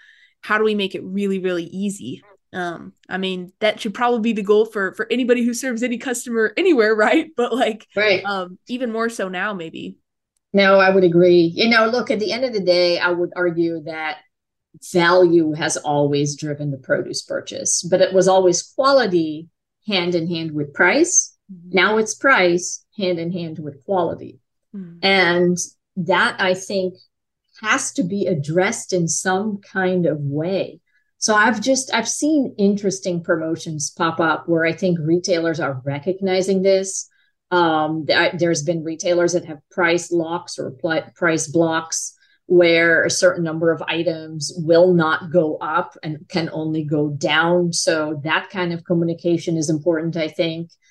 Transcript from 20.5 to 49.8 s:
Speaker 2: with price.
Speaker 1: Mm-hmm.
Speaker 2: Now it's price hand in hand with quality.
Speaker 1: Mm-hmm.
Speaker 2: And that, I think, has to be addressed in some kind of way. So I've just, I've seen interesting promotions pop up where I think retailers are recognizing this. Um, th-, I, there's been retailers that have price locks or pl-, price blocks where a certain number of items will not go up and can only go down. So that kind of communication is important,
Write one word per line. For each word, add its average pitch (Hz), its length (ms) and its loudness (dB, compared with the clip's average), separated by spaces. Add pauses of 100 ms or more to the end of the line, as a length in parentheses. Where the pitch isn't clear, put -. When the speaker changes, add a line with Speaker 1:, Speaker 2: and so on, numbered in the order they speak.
Speaker 2:
with 147 240 -6
price. 226 600 2 (160)
Speaker 1:
Mm-hmm. 175 240 -8
Speaker 2:
Now 196 220 4
it's 220 160 0
price 180 720 2 (100)
hand 180 220 -2
in 170 140 -6
hand 165 260 -8
with 151 260 -12
quality. 175 560 -4 (360)
Speaker 1:
Mm-hmm. 175 260 -16
Speaker 2:
And 180 560 2 (400)
that, 185 420 0
I 185 140 2
think, 185 400 -6 (680)
has 233 300 -2
to - 100 -2
be 196 240 -4
addressed 180 680 -2
in 175 140 0
some 196 520 -2
kind 185 460 -2
of 147 140 -2
way. 151 640 -4 (380)
So - 140 0
I've 214 280 2
just, 262 320 0
I've 233 160 -2
seen 294 480 0
interesting 196 680 0
promotions 160 680 -4
pop 165 280 -2
up 160 300 -2
where 165 160 2
I 165 80 0
think 175 260 0
retailers 165 640 0
are 135 240 -4
recognizing 190 800 -2
this. 196 440 0 (420)
Um, 160 560 2
th-, 135 140 2
I, 175 160 2
there's 170 260 0
been 165 220 -2
retailers 170 480 0
that 175 140 -2
have 156 140 -14 (120)
price 170 400 0
locks 170 480 -4
or 139 120 -8
pl-, 160 440 -4
price 160 320 0
blocks 160 640 -2 (340)
where 170 580 6
a 165 40 0
certain 175 320 2
number 165 300 0
of 151 120 -2
items 160 720 -6
will 175 360 6
not 160 380 0
go 156 300 2
up 165 420 -4
and 151 240 -10
can 165 240 -4
only 156 320 -4
go 151 280 0
down. 170 600 2
So 156 540 -2
that 165 240 -2
kind 180 240 -4
of 170 100 -10
communication 170 720 -2
is 156 140 -2
important, 165 480 -2